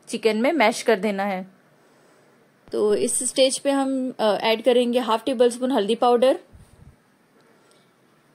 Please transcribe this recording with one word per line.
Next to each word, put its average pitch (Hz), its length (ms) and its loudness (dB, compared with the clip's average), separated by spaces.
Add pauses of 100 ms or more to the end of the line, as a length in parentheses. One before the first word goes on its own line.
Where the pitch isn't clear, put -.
चिकन 220 300 -2
में 247 140 0
मैश 240 300 0
कर 220 180 2
देना 196 240 -4
है। 185 240 -6 (1200)
तो 214 240 0
इस - 280 -2
स्टेज 262 360 0
पे 285 120 -2
हम, 269 480 -2
अ, 214 180 2
ऐड 226 260 -2
करेंगे 247 360 2
हाफ 226 260 -2
टेबल 247 240 2
स्पून 247 220 -4
हल्दी 226 240 0
पाउडर, 247 440 2 (2000)